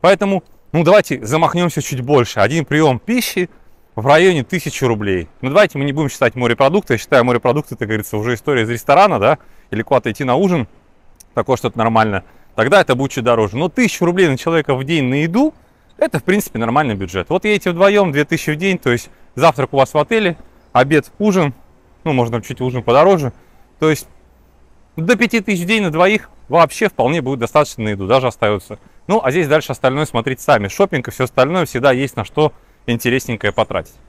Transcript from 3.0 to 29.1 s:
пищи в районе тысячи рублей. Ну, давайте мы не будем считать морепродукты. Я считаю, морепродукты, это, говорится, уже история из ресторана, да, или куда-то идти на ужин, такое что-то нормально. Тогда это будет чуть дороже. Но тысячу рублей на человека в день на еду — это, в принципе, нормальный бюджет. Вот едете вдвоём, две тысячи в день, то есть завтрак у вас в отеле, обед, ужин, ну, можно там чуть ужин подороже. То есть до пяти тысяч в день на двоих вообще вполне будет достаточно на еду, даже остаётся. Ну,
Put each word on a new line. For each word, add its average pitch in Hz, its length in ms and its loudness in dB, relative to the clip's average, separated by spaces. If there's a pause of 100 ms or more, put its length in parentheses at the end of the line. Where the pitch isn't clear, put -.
пищи 214 500 -4 (460)
в 110 100 -6
районе 160 380 4
тысячи 156 400 -6
рублей. 104 440 -2 (140)
Ну, 127 80 -4
давайте 175 300 2
мы 139 60 -2
не 143 60 -4
будем 143 180 -2
считать - 260 0
морепродукты. 135 580 0
Я 113 60 0
считаю, 123 260 2
морепродукты, 127 480 -2
это, 117 140 -8
говорится, 107 280 -6
уже 113 200 -2
история 127 260 -2
из 110 80 -2
ресторана, 151 480 2
да, 113 220 2 (320)
или 107 100 -6
куда-то 123 300 0
идти 107 120 -8
на 127 120 0
ужин, 170 320 0 (680)
такое 120 240 -2
что-то - 220 -6
нормально. 110 440 2 (320)
Тогда 151 260 2
это 139 140 0
будет 135 160 -4
чуть 127 120 -6
дороже. 113 320 2
Но 160 140 -2
тысячу - 360 -2
рублей 175 220 2
на 135 100 0
человека 160 380 -2
в 131 80 -6
день 147 220 -2
на 131 160 0
еду — 214 320 0 (440)
это, - 220 -2
в - 40 -18
принципе, - 360 -2
нормальный 220 340 0
бюджет. 92 360 -6
Вот 185 160 -2
едете 208 260 -2
вдвоём, 196 400 2
две 147 140 0
тысячи 165 240 -6
в 151 80 -4
день, 185 200 -2
то - 120 -4
есть 120 200 -2 (260)
завтрак 131 380 0
у 143 40 0
вас 135 160 0
в 151 40 0
отеле, 175 380 0 (380)
обед, 139 360 2 (100)
ужин, 185 340 0 (500)
ну, 165 80 -2
можно 120 220 0
там 117 80 -4
чуть 123 180 -12
ужин 127 240 -4
подороже. 147 480 2 (480)
То 156 100 0
есть - 180 -4 (920)
до 170 180 0
пяти 220 240 0
тысяч 196 240 -4
в 170 40 -6
день 214 160 0
на 180 80 0
двоих 190 380 0 (200)
вообще 165 400 2
вполне 143 320 -2
будет 131 180 -4
достаточно 117 460 -2
на 107 40 -2
еду, 95 180 -6
даже 127 200 2
остаётся. 107 500 -4 (300)
Ну, 220 160 2